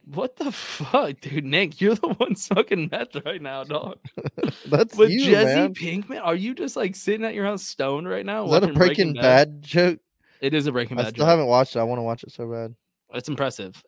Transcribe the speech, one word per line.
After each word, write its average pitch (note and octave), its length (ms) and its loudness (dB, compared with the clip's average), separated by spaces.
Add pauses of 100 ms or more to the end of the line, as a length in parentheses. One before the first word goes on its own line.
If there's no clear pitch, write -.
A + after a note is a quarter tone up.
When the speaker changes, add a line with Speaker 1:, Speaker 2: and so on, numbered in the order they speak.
Speaker 1:
What E3 320 -8
the C#4+ 140 -6
fuck, D#3+ 680 -2
dude? C#3+ 240 -6
Nick, D#3 360 0
you're G#3 140 4
the A3 140 -4
one A#3+ 260 -2
sucking F3+ 560 -2
meth A#3+ 240 -8 (100)
right F3 160 -8
now, C3+ 220 -10
dog. D3 360 -8 (340)
Speaker 2:
<laughs> - 340 -6
That's F3+ 300 2
Speaker 1:
With G#3+ 140 8
Speaker 2:
you, C4+ 200 2
Speaker 1:
Jesse G#3+ 240 6
Speaker 2:
man. F#3 200 2
Speaker 1:
Pinkman? F#3 500 -6
Are E3+ 100 0
you G#3 200 -4
just, C4+ 200 -8
like, G3 220 -4
sitting G#3+ 280 -4
at A3 100 -6
your G3+ 100 -4
house G3+ 180 -4
stoned C#3+ 460 -4
right F#3+ 180 -6
now G#3 200 -6
Speaker 2:
Is E3 40 -2
that D#3 60 6
a F3+ 100 10
Speaker 1:
watching D3+ 120 -2
Breaking F3+ 340 4
Speaker 2:
Breaking - 20 -4
Speaker 1:
Bad? C#3 460 6
Speaker 2:
Bad - 20 -20
joke? F3 360 2 (420)
Speaker 1:
It C#3 140 -2
is D3 120 0
a C#3+ 60 -2
Breaking A#2+ 260 -4
Speaker 2:
I B2 40 0
Speaker 1:
Bad A2 120 -2
Speaker 2:
still C3 100 0
Speaker 1:
joke. E3 60 6
Speaker 2:
haven't D#3+ 160 4
watched B2 300 4
it. - 20 -2
I A#2 60 0
wanna A#2+ 180 -4
watch A2+ 220 -6
it - 80 -20
so A#2 180 -10
bad. A2+ 240 -10 (400)
Speaker 1:
It's A#2+ 140 -8
impressive, B2 600 -6